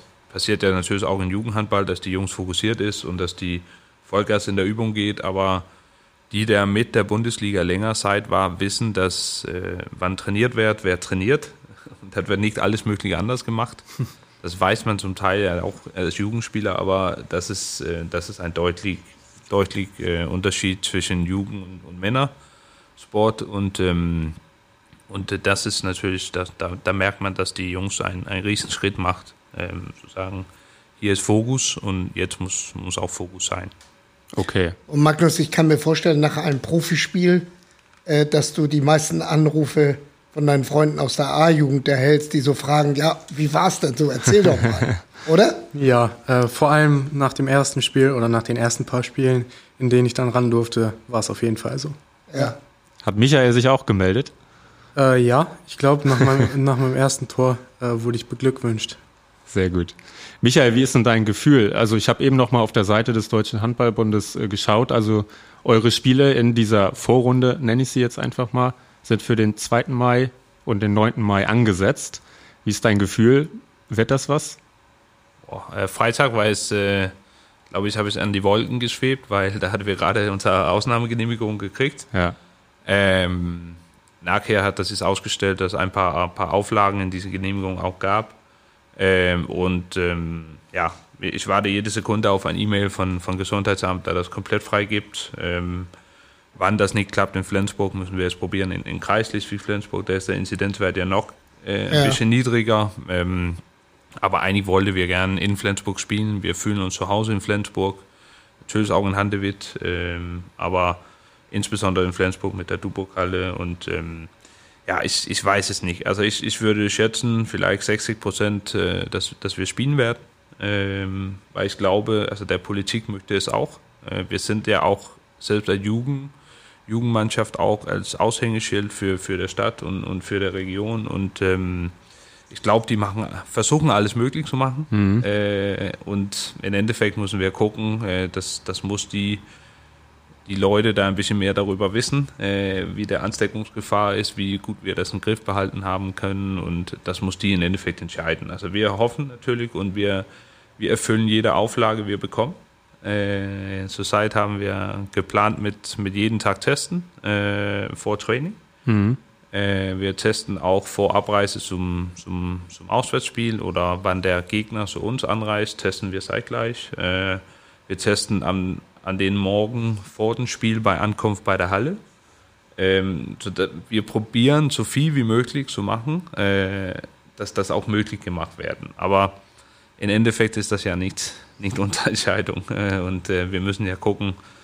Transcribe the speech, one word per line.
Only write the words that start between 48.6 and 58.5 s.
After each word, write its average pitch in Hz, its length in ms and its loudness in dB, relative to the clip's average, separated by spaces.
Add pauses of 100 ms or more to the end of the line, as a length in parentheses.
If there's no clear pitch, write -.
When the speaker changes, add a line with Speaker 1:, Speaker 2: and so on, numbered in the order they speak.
Speaker 4:
paar 123 180 0
Spielen, 127 420 2 (340)
in 127 100 2
denen 123 160 6
ich 117 80 0
dann 127 160 0
ran 123 220 2
durfte, 117 420 2 (140)
war's 113 220 -2
auf 104 120 -6
jeden 113 160 0
Fall 127 220 -6
so. 147 120 -8 (420)
Speaker 3:
Ja. 127 240 -2 (460)
Speaker 2:
Hat 101 120 0
Michael 127 380 6
sich 120 160 4
auch 135 160 4
gemeldet? 98 460 2 (640)
Speaker 4:
Äh, 131 260 6
ja, 123 260 4 (200)
ich - 100 -16
glaub, 143 280 4
nach 131 140 4
meinem, 135 300 6
Speaker 2:
<laughs> 135 140 -6
Speaker 4:
nach 135 140 4
meinem 131 180 2
ersten 131 340 2
Tor, 127 280 2 (220)
äh, 123 80 -4 (160)
wurde 117 140 0
ich 113 100 -10
beglückwünscht. 120 680 -2 (500)